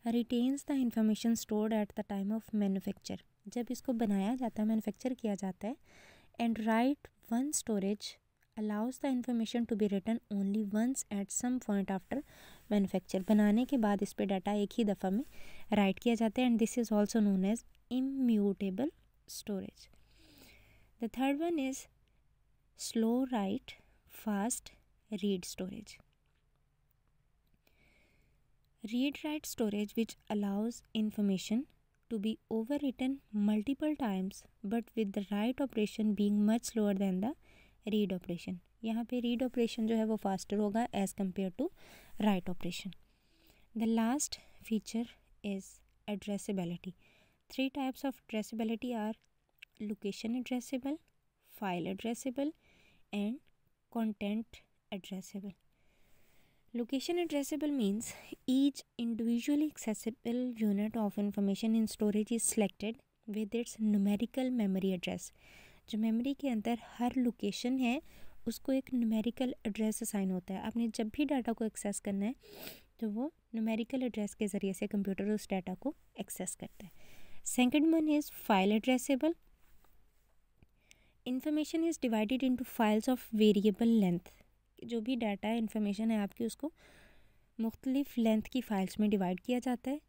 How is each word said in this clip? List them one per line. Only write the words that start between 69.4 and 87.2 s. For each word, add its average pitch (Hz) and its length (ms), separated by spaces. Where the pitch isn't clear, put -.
एड्रेस 220 380
असाइन 190 280
होता 185 220
है। 185 140
आपने 233 280
जब 220 200
भी 302 100
डेटा 262 280
को 220 120
एक्सेस 202 400
करना 196 200
है 247 100
तो 226 100
वो 240 220
न्यूमेरिकल 226 480
एड्रेस 214 320
के 214 120
ज़रिए 196 260
से 202 140
कंप्यूटर 196 440
उस 214 180
डेटा 185 240
को 269 220
एक्सेस - 400
करता - 260
है। 170 60
Second 294 380
one 311 160
is - 120
file 208 320
addressable। 262 540
Information 302 640
is 311 80
divided 226 360
into 254 220
files 214 300
of 254 220
variable 214 580
length। 175 320
जो 233 180
भी 254 140
डेटा 214 320
है, 226 100
इन्फॉर्मेशन 214 540
है 220 100
आपकी, 202 240
उसको 277 260